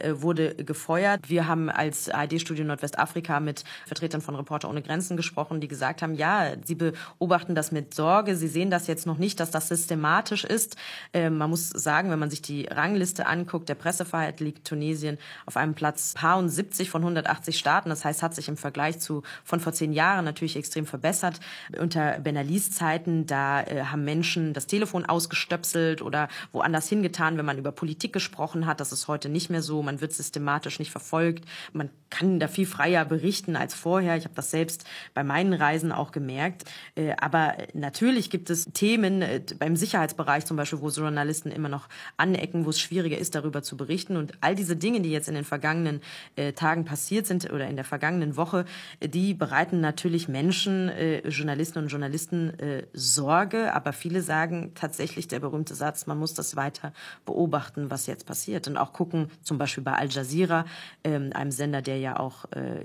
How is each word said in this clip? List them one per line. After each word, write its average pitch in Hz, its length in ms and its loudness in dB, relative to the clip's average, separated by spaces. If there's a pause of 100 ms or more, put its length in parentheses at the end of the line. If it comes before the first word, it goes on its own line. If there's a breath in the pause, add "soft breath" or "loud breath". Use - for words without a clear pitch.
(100)
äh, 143 100 -2
wurde 160 340 2
gefeuert. 170 760 0
Wir 165 180 4
haben 165 220 2
als - 400 0
A 143 140 0
R - 20 -2
D 156 120 0
Studio 156 280 -2
Nordwestafrika 151 760 0
mit 151 240 -4 (220 loud breath)
Vertretern 160 340 -4
von 151 140 -8
Reporter 143 340 -4
ohne 147 140 -4
Grenzen 180 340 -2
gesprochen, 156 460 -2
die 147 60 -6
gesagt 143 340 -2
haben, 160 120 -2
ja, 156 380 2 (100)
sie 170 120 -4
beobachten 170 800 0
das 156 180 0
mit 147 220 -4
Sorge, 190 420 4
sie 160 120 0
sehen 175 220 2
das 175 160 2
jetzt 165 200 -2
noch 160 100 0
nicht, 190 240 0
dass 165 100 0
das 160 180 0
systematisch 165 760 2
ist. - 320 0 (380 loud breath)
Äh, 165 160 4
man 156 180 2
muss 165 220 0
sagen, 160 400 2
wenn 156 80 2
man 151 100 0
sich 147 140 -6
die 143 240 -4
Rangliste 180 600 2
anguckt, 170 440 -2
der 143 60 0
Pressefreiheit 160 640 -2
liegt 151 260 -6
Tunesien 151 500 -2 (300 loud breath)
auf - 100 -4
einem 151 180 2
Platz - 400 0
paar 175 240 4
und 180 100 4
siebzig 180 420 -2
von 165 140 2
hundertachtzig 160 540 0
Staaten. 165 300 4
Das 156 160 -2
heißt, 151 180 0
hat 165 120 0
sich 160 140 -6
im 151 80 -2
Vergleich 147 420 -2
zu, 151 240 -4 (220 loud breath)
von 170 160 0
vor 165 120 -2
zehn 156 200 0
Jahren 175 320 4
natürlich 156 320 -2
extrem 151 300 -4
verbessert. 160 540 0 (380 loud breath)
Unter 160 420 2
Ben 147 160 0
Alis 151 340 0
Zeiten, 165 560 2
da, 139 360 2
äh, 135 220 -2
haben 143 200 -2
Menschen 160 480 2
das 143 140 -4
Telefon 196 380 0
ausgestöpselt 165 960 0
oder 151 260 0 (240 loud breath)
woanders 156 360 2
hingetan, 170 500 2
wenn 151 80 0
man 139 120 0
über 139 140 -2
Politik - 400 -4
gesprochen 165 540 -2
hat. 151 140 0
Das 139 120 -6
ist - 160 -4
heute 147 200 -2
nicht 165 220 -2
mehr 165 120 0
so. 151 200 -2
Man 139 180 -2
wird 156 120 -4
systematisch 147 640 -2
nicht 156 120 -6
verfolgt. 165 540 0 (280 loud breath)
Man 147 180 -4 (200)
kann 180 300 4
da 151 80 2
viel - 180 0
freier 160 380 4
berichten 160 520 0
als - 180 -2
vorher. 175 420 2
Ich 165 80 -2
habe - 100 -10
das - 160 -6
selbst 160 340 -2 (300 loud breath)
bei 139 100 0
meinen 165 280 4
Reisen 156 400 4
auch - 200 -2
gemerkt. 143 520 -2 (300 loud breath)
Äh, 156 260 0
aber 151 360 4 (180)
natürlich 190 560 2
gibt 180 200 -2
es 170 220 0
Themen, 202 500 4
äh, 131 180 0 (180)
beim 160 180 4
Sicherheitsbereich 156 680 2
zum 160 120 -2
Beispiel, 147 240 -2
wo 151 80 -2
Journalisten 151 600 0
immer 151 180 -2
noch 139 200 -6 (280 loud breath)
anecken, 175 480 2
wo 156 60 2
es 156 100 2
schwieriger 170 380 0
ist, - 160 -4
darüber 147 280 -2
zu - 140 -10
berichten. 175 400 -2
Und 151 240 -2
all 165 140 4
diese 175 220 0
Dinge, 214 240 2
die 165 100 2
jetzt 151 180 0
in 156 60 -2
den 143 100 -2
vergangenen, 151 560 0 (360 loud breath)
äh, 143 160 -2
Tagen 160 320 2
passiert 165 420 -2
sind 180 240 0
oder 135 180 -2
in 139 80 -4
der 135 80 -4
vergangenen 151 520 0
Woche, 175 280 2 (360 loud breath)
äh, 156 80 -4
die 185 260 2
bereiten 165 460 2
natürlich 165 480 0
Menschen, 180 640 2
äh, - 380 0
Journalistinnen 151 580 -2
und 143 40 -4
Journalisten, 156 680 -2
äh, 143 340 -4
Sorge. 170 800 4
Aber - 200 0
viele 175 300 -2
sagen 165 520 0
tatsächlich 156 540 -4
der 151 120 -4
berühmte 147 340 -4
Satz, 147 320 -4
man 151 120 -2
muss 160 160 -2
das 147 220 -6
weiter 143 360 -4 (320 loud breath)
beobachten, 147 640 0
was - 160 -4
jetzt - 200 -8
passiert. - 420 -4
Und 143 80 -4
auch - 160 0
gucken, 165 380 0 (120)
zum 147 160 -2
Beispiel 139 240 -2
bei 135 100 -2
Al 143 180 0
Jazeera, 165 560 2 (380 loud breath)
ähm, 143 300 2
einem 139 180 -2
Sender, 143 300 0
der 135 160 -2
ja 131 200 -2
auch, - 340 -4
äh, 131 320 -6